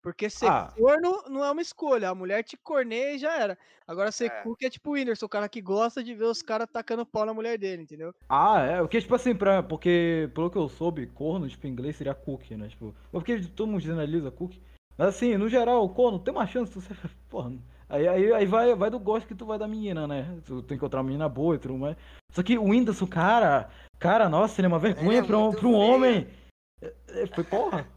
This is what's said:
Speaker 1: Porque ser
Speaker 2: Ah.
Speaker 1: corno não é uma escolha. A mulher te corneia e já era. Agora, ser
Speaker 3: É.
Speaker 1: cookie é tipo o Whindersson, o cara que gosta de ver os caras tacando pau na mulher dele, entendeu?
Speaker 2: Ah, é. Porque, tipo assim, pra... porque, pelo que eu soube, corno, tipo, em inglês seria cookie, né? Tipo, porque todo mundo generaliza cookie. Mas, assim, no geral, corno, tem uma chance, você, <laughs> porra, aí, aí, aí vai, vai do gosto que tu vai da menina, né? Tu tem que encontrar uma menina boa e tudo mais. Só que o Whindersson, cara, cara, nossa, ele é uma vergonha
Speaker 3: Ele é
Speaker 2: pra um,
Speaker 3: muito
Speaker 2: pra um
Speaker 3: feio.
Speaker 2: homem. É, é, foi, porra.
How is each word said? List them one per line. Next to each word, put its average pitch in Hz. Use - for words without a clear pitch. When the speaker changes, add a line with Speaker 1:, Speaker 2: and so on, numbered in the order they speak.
Speaker 1:
Porque 185
ser 214
Speaker 2:
Ah. 120
Speaker 1:
corno 320
não 277
é 285
uma 330
escolha. 247
A 185
mulher 190
te -
corneia 262
e 269
já 302
era. 202
Agora, 190
ser 233
Speaker 3:
É. 208
Speaker 1:
cookie 233
é 247
tipo -
o -
Whindersson, 240
o -
cara 208
que 226
gosta 220
de 240
ver 214
os 233
caras 226
tacando 233
pau 214
na 220
mulher 226
dele, 190
entendeu? 160
Speaker 2:
Ah, 175
é. 156
Porque, 143
tipo -
assim, 247
pra... 196
porque, 165
pelo 170
que 202
eu 151
soube, 156
corno, 156
tipo, -
em -
inglês 131
seria 139
cookie, 131
né? 104
Tipo, 107
porque 202
todo 220
mundo 196
generaliza 156
cookie. -
Mas, 190
assim, 226
no 208
geral, 233
corno, 233
tem 269
uma 226
chance, -
você, 185
<laughs> -
porra, 131
aí, 147
aí, 190
aí 202
vai, 226
vai 202
do 240
gosto 214
que 196
tu 226
vai 214
da 214
menina, 196
né? 147
Tu 131
tem 123
que 147
encontrar 135
uma 131
menina 143
boa 147
e 143
tudo 131
mais. 139
Só 180
que 233
o 214
Whindersson, 214
cara, 180
cara, 202
nossa, 190
ele 185
é -
uma 165
vergonha 196
Speaker 3:
Ele -
é 226
Speaker 2:
pra 208
um, 214
Speaker 3:
muito 220
Speaker 2:
pra 240
um 240
Speaker 3:
feio. 208
Speaker 2:
homem. 247
É, -
é, -
foi, 170
porra. 202